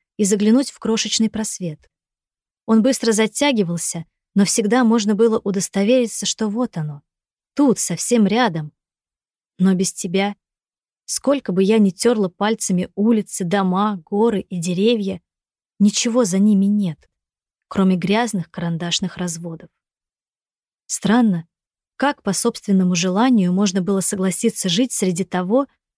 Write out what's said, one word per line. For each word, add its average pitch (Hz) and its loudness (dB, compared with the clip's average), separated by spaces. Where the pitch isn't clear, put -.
и 214 -2
заглянуть 214 2
в - -20
крошечный 220 -2
просвет. 185 -8
Он 220 4
быстро 233 2
затягивался, 208 -2
но 196 4
всегда 233 2
можно 220 2
было 220 2
удостовериться, 208 -2
что - -4
вот 226 -4
оно — 151 -8
тут, 277 2
совсем 208 0
рядом. 180 0
Но 190 2
без 185 -2
тебя, 196 -4
сколько - -2
бы 185 0
я 214 4
ни 208 4
терла 214 0
пальцами 202 -2
улицы, 208 0
дома, 190 0
горы 208 0
и - -10
деревья, 190 -2
ничего 226 2
за 190 0
ними 202 4
нет, 202 -2
кроме 190 2
грязных 196 -2
карандашных 170 -6
разводов. 170 -10
Странно, 208 0
как 277 -2
по 196 -2
собственному 190 0
желанию 185 2
можно 196 0
было 190 -2
согласиться 190 -2
жить 220 0
среди 185 -2
того, 185 -2